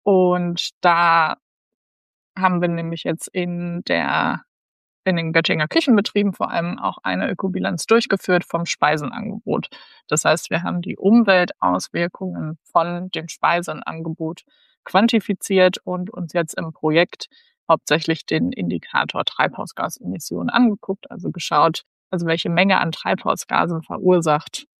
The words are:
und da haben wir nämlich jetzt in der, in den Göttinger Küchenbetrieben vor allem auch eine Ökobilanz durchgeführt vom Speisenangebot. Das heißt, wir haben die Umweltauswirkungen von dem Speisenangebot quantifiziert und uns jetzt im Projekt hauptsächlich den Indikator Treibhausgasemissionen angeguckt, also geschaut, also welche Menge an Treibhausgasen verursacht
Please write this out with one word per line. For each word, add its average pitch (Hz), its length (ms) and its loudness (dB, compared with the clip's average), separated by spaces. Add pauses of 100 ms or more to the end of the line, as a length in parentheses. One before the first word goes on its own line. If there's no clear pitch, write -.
und 180 680 2 (100)
da 170 560 4 (1000)
haben 180 240 0
wir 175 80 2
nämlich 165 360 -6
jetzt 165 240 -4
in 175 560 -6
der, 85 580 0 (640)
in 180 120 0
den 165 160 -4
Göttinger 165 360 0
Küchenbetrieben 220 640 2
vor - 180 -4
allem 170 280 -4
auch 180 240 -4
eine 185 280 -2
Ökobilanz 185 560 -4
durchgeführt 196 580 2
vom 170 220 -4
Speisenangebot. - 1000 -2 (400)
Das - 160 0
heißt, 156 260 2
wir 170 120 -2
haben 175 200 -4
die 170 140 -8
Umweltauswirkungen 180 1700 2
von 175 460 -2
dem 160 180 -8
Speisenangebot 160 1120 -4 (420)
quantifiziert 190 1000 4
und 180 260 -6
uns 170 220 -8
jetzt 170 220 -2
im 160 180 -6
Projekt 156 540 0 (420)
hauptsächlich - 580 0
den 160 260 0
Indikator - 720 -4
Treibhausgasemissionen - 1300 -6
angeguckt, 208 600 0
also 175 200 -8
geschaut, 165 520 0 (280)
also 170 160 -2
welche 165 240 -2
Menge 185 300 4
an 165 120 -2
Treibhausgasen 175 880 -2
verursacht 165 840 0 (140)